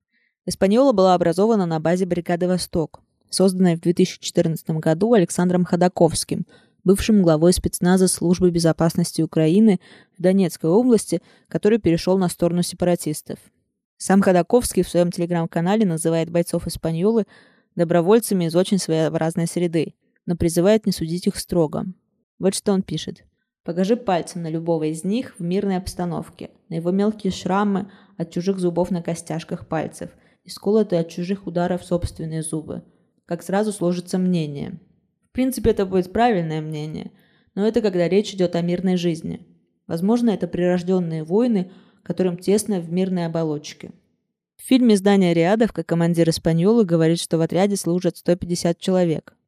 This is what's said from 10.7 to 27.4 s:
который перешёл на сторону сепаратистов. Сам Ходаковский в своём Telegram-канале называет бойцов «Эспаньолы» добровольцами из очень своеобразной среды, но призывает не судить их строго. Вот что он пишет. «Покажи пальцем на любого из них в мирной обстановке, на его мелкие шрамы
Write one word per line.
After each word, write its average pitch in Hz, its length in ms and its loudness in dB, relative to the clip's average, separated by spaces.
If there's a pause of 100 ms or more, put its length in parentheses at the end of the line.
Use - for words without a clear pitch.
который 214 320 0
перешёл 180 380 2
на 185 100 2
сторону 175 340 -2
сепаратистов. - 760 -4 (560)
Сам 196 260 4
Ходаковский 180 640 2
в - 60 -10
своём 175 200 2
Telegram-канале 175 760 -2
называет 165 440 0
бойцов 170 380 -2
«Эспаньолы» 180 580 -2 (500)
добровольцами 175 680 2
из 165 120 0
очень 185 240 2
своеобразной 160 680 -2
среды, 170 480 -2 (300)
но 180 100 -4
призывает 175 500 2
не 196 60 0
судить 175 340 -4
их 196 120 -2
строго. 160 480 -2 (520)
Вот 190 160 -2
что - 200 -2
он 190 80 0
пишет. - 420 -10 (400)
«Покажи 185 320 -2
пальцем 175 480 -4
на 165 60 -8
любого 165 420 -4
из 165 140 -8
них 233 340 -6
в - 20 -12
мирной 190 360 -2
обстановке, 175 760 -10 (160)
на 170 80 -10
его 170 160 -4
мелкие 202 400 -2
шрамы 196 580 -4 (280)